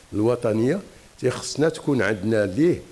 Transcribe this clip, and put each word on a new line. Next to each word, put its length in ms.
الوطنية، 680
تيخصنا 500
تكون 320
عندنا 440
ليه 360